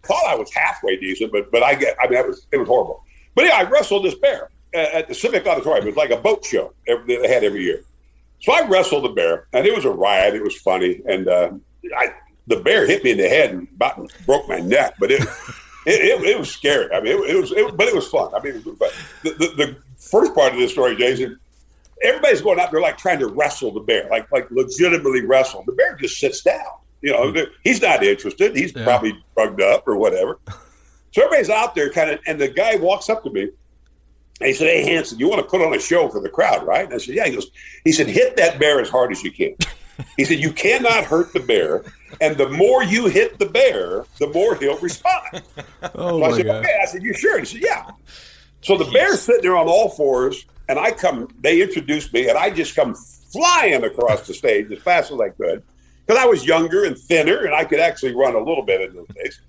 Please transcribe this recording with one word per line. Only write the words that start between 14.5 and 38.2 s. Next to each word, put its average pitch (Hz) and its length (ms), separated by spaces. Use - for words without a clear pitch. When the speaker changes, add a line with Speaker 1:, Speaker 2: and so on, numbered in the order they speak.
Speaker 1:
neck. 117 380
But 98 120
it, 135 100
<laughs> - 680
it, - 140
it, - 40
it 180 140
was 135 120
scary. 139 400
I 92 120
mean, 135 200
it, 165 140
it - 20
was, 180 140
it, 208 240
but 202 100
it 240 80
was 160 140
fun. 123 260
I 107 80
mean, 139 120
it 110 100
was - 140
fun. 107 100
The, 156 80
the, 160 140
the 139 200
first - 360
part 131 200
of 123 40
this 123 140
story, 120 240
Jason, 127 420
everybody's 254 380
going 190 200
out 180 100
there, 156 100
like, 165 160
trying 175 220
to 131 80
wrestle 131 460
the 104 80
bear, 110 300
like, 113 220
like, 131 180
legitimately 131 760
wrestle. - 400
The 131 60
bear - 280
just 123 180
sits - 220
down. - 240
You 143 120
know, 123 180
the, 156 200
he's 214 180
not 170 200
interested. 151 540
He's 160 180
Speaker 2:
Yeah. 120 100
Speaker 1:
probably 113 280
drugged 101 240
up 95 260
or 107 120
whatever. 95 400
So - 100
everybody's 302 280
out 220 240
there 143 160
kind 160 180
of, 147 180
and 151 140
the 139 80
guy 202 280
walks 190 340
up 220 140
to 143 60
me, 104 120
and - 1080
he 135 60
said, 156 140
"Hey, 160 180
Hanson, 156 320
you 135 100
want 202 140
to - 40
put - 140
on 156 140
a - 40
show 170 300
for 104 120
the 98 100
crowd, - 360
right?" 123 200
And - 80
I - 20
said, 131 180
"Yeah." 208 120
He 139 80
goes, 101 160
he 320 80
said, - 140
"Hit - 300